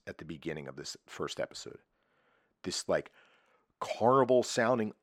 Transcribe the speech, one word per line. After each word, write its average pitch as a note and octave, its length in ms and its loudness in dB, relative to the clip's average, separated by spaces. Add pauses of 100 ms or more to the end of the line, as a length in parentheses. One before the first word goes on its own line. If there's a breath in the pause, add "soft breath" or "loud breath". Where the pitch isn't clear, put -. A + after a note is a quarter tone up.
at G2+ 100 -10
the E2 80 -14
beginning D2+ 420 -8
of C2+ 80 -12
this - 300 -12
first - 340 -8
episode. - 380 -10 (880)
This, - 260 -4
like, D#2+ 220 2 (680 soft breath)
carnival-sounding, A#2+ 1200 2